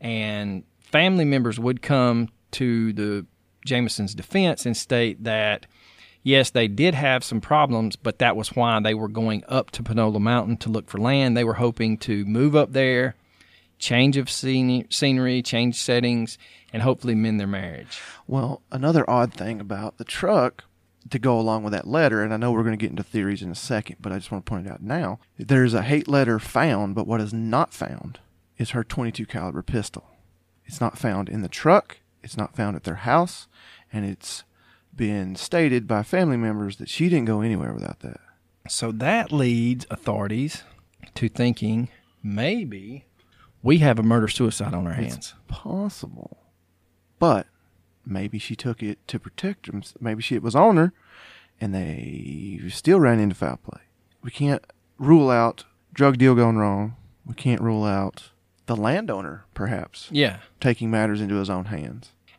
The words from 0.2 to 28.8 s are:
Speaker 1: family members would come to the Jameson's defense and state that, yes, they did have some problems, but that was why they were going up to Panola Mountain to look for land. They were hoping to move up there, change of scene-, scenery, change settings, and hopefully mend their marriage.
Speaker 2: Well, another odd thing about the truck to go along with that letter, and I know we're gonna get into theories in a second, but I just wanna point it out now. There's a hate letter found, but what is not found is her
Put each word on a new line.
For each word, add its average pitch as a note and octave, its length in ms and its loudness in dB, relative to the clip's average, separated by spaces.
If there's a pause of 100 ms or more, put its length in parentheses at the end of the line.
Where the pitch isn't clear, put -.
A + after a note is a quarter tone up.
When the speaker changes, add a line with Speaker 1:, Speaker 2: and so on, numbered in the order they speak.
Speaker 1:
family F3 460 4
members A#2+ 340 2
would B2 220 -2
come A#2+ 480 2 (220)
to A#2 420 0
the G#2 320 -4 (400)
Jameson's A#2 480 -2
defense - 520 0
and A#2 100 -2
state A#2 480 -2
that, G#2+ 420 -2 (580)
yes, C3+ 260 6
they A#2 180 2
did C#3+ 280 2
have C3 280 0
some A2+ 160 -4
problems, B2 560 2
but - 240 -6
that A#2+ 160 4
was G#2+ 200 -4
why A#2 260 2
they A2 120 2
were A2 140 -4
going A2 400 -2
up C3 240 0
to - 120 -10
Panola A2 360 2
Mountain A2+ 380 2
to - 120 -6
look A2 200 -4
for - 80 -8
land. B2 400 2
They A#2+ 80 2
were A2+ 100 0
hoping A2+ 440 0
to G2+ 260 -2
move B2+ 300 4
up C#3+ 180 4
there, B2+ 420 0 (640)
change C3+ 380 4
of C3 120 -2
scene-, B2+ 600 0
scenery, B2+ 520 0
change A#2+ 400 0
settings, A#2+ 560 0 (360)
and A2 100 -2
hopefully B2 320 0
mend G#2+ 240 2
their G2+ 80 -2
marriage. F#2+ 540 -8 (260)
Speaker 2:
Well, C3+ 340 -4 (100)
another D3 380 2
odd B2 240 2
thing G#2+ 280 -8
about G#2 360 -8
the A#2 60 -14
truck F3 640 0 (440)
to C3+ 100 -4
go A#2+ 200 2
along A2 240 0
with G#2+ 100 -6
that - 140 -4
letter, A2+ 360 2
and A2 100 -4
I A2 40 -2
know A#2+ 140 0
we're A2+ 120 2
gonna A2 140 0
get G#2+ 120 -4
into F2+ 140 -8
theories G2 380 -2
in F2+ 100 -8
a F2 40 -10
second, - 460 -6
but G#2 100 -8
I F#2+ 60 -6
just - 140 -12
wanna F#2+ 100 -8
point F#2+ 260 -8
it - 40 -10
out G#1+ 100 -16
now. A#2 380 -6 (180)
There's B2 360 4
a G#2+ 100 2
hate D3 240 0
letter C3 320 2
found, G#2 560 0
but A2 120 -4
what A2 140 -2
is G#2 120 -6
not A2+ 400 -2
found - 460 -10 (380)
is A2+ 140 -4
her A#2 140 -4